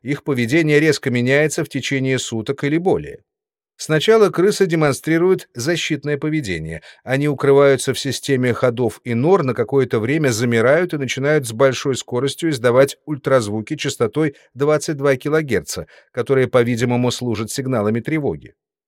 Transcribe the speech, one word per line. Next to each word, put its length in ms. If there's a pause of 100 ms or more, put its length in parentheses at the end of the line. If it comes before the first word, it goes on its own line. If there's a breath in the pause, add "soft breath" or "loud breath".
их 220
поведение 560
резко 300
меняется 540
в 60
течение 500
суток 440
или 140
более. 460 (520)
Сначала 540
крысы 380
демонстрируют 880
защитное 640
поведение. 640 (200 loud breath)
Они 240
укрываются 640
в 60
системе 540
ходов 500
и 100
нор, 300
на 120
какое-то 440
время 300
замирают 640
и 40
начинают 500
с 60
большой 420
скоростью 560
издавать 540
ультразвуки 720
частотой 600 (180 soft breath)
двадцать 440
два 180
килогерца, 720 (240 soft breath)
которые, 360
по-видимому, 640
служат 400
сигналами 480
тревоги. 540 (340)